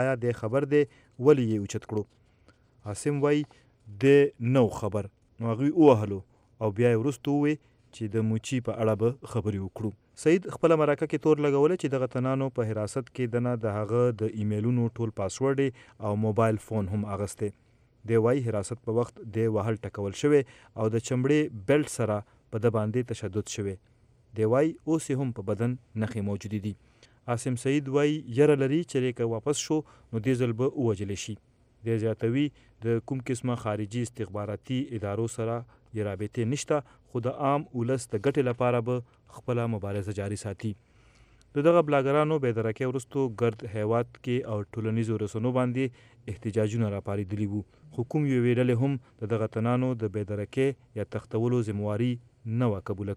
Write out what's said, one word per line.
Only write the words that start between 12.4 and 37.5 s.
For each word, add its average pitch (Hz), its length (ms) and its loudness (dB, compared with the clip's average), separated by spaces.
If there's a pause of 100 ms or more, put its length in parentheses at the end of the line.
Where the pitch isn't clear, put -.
په 110 140 0
حراست 107 400 -4
کې 120 260 -4
دنه 120 160 0 (140)
د 101 140 -2
هغه 117 420 2
د 110 180 -2
ایمیلونو 110 560 2
ټول 113 240 -2
پاسورډ 131 880 -2
او 104 160 0
موبایل 110 400 2
فون 104 300 -2
هم 104 240 -4
اغستی. 101 320 -4 (560)
دی 113 200 2
وایي 131 220 2
حراست 104 400 -4
په 113 100 0
وخت - 240 -2 (140)
دی 113 100 2 (120)
وهل 107 280 0
ټکول 101 380 -6
شوی 147 180 6 (380)
او 110 160 0
د 113 120 -2
چمړې 135 320 2 (300)
بیلټ 143 300 2
سره 104 180 0 (340)
په 110 120 -2
ده 117 120 4
باندې 110 380 0
تشدد 104 400 -4
شوی. 98 220 -6 (580)
دی 110 180 2
وایي 147 220 4
اوس 156 360 -2
یې 139 120 0
هم 127 160 -4
په 95 100 -8
بدن 113 240 0 (300)
نښې 107 260 -4
موجودې 101 380 -4
دي. 101 80 -4 (580)
عاصم 123 320 -2
سعید 135 320 0
وایي 147 180 4 (240)
یره 147 240 6
لري 139 220 2
چې - 220 -4
ریکه 120 260 -2
واپس 113 380 -2
شو 156 100 2
نو - 460 -10
دې 131 160 4
ځل 120 100 2 (100)
به 131 140 2
ووژلی 104 480 0
شي. 107 120 -10 (500)
دی 113 180 0
زیاتوي 117 420 0 (400)
د 117 240 2
کوم 131 100 -2 (120)
قسمه 123 320 -2
خارجي 107 420 -4
استخباراتي 104 720 -6 (220)
ادارو 104 340 -2
سره 113 240 -4 (380)
یې 107 120 -2
رابطې 104 360 -6 (100)
نشته، 147 240 0 (320)
خو 120 160 -6
د 131 100 -4 (120)
عام 139 260 0